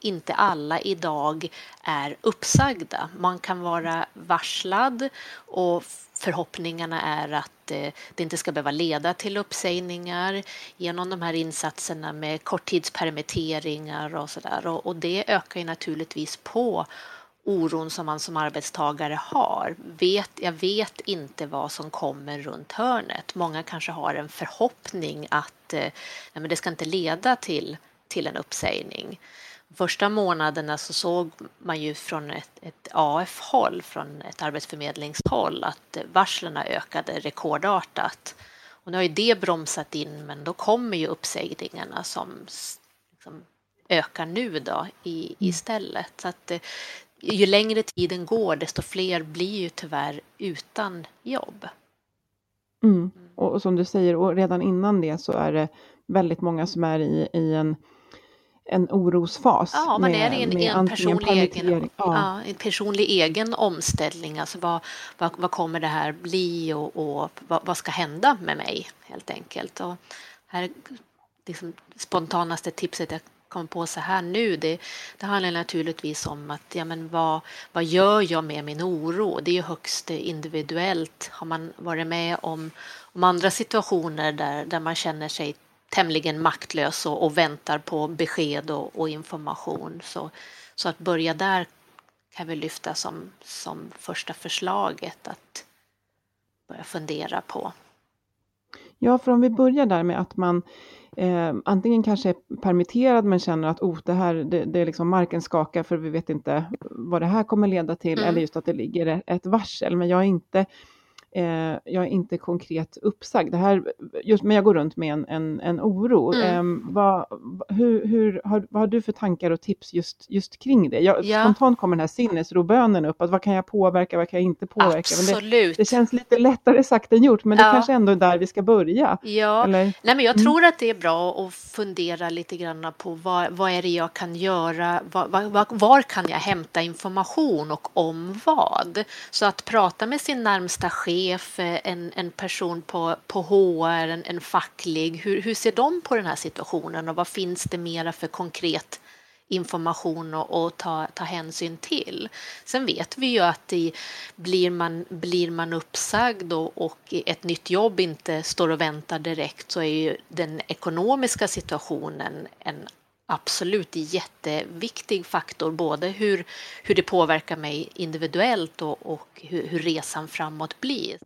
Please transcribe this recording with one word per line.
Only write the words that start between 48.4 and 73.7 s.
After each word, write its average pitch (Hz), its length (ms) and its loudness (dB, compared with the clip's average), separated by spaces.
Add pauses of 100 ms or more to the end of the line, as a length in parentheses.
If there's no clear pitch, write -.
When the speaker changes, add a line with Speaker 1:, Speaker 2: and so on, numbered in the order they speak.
Speaker 1:
desto 160 260 -6
fler 185 420 -4
blir 175 360 -6
ju 175 100 -4
tyvärr 147 520 -6 (160)
utan 180 720 -8 (160)
jobb. - 440 -8 (1160)
Speaker 2:
Mm. 214 120 8
Speaker 1:
Mm. 180 160 0 (240)
Speaker 2:
Och, 190 160 0
och 202 100 0
som 185 140 2
du 175 100 2
säger, 180 300 4
och 175 200 2
redan 180 260 2
innan 190 400 2
det 156 160 -2
så - 140 -6
är 156 220 0
det 156 140 2 (400)
väldigt 175 340 2
många 170 260 0
som 170 160 -2
är 160 160 2
i, 156 340 0
i 160 200 2
en 156 220 2 (920)
en 180 260 2
orosfas 175 800 4
Speaker 1:
Ja, 294 240 2
man - 140 4
Speaker 2:
med, 226 220 2
Speaker 1:
är 262 60 -2
i 247 40 0
en, - 60 0
Speaker 2:
med 185 220 2
Speaker 1:
en 202 60 -2
Speaker 2:
antingen 185 100 4 (300)
Speaker 1:
personlig - 100 -2
egen, 190 220 4
Speaker 2:
permittering. 175 460 0
Ja. 180 220 0
Speaker 1:
ja, 202 320 -2
en 196 60 -8
personlig 208 540 -2
egen 196 440 2
omställning. 160 840 -2
Alltså 156 200 -8
vad, 170 200 -2 (380)
vad, 170 200 -2
vad 175 140 -2
kommer 165 280 -2
det 160 80 -2
här 151 240 -2
bli 170 640 -4
och, 151 240 -6 (260)
och - 60 -6 (180)
vad, 165 180 0
vad 175 120 -2
ska - 140 -6
hända 175 500 0
med 156 160 -4
mig - 300 -6 (160)
helt - 260 -16
enkelt? - 500 -12
Och 180 160 -8 (520)
här, 180 220 -6 (760)
liksom, 170 280 -12 (220)
spontanaste 170 760 -4
tipset - 400 -8
jag 160 100 -8 (260)
kom 165 200 -10
på 170 200 -6